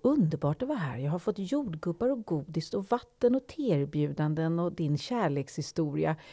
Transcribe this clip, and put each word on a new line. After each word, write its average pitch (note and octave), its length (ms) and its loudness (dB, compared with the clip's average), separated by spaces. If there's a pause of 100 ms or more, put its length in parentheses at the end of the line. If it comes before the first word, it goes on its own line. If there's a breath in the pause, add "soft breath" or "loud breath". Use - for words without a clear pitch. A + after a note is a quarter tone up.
underbart D#3 600 2
att B3+ 60 -2
vara D4 100 -2
här. C3 200 -4
Jag C#3 120 -2
har F3 80 0
fått G3+ 200 -2
jordgubbar G3 720 -2
och C4 160 -2
godis D#3 500 -4
och G3 160 -4
vatten A#3+ 440 2
och C4 120 0
teerbjudanden D3+ 1120 0
och E3+ 140 0
din D3 260 0
kärlekshistoria. D#3 1160 0 (160 loud breath)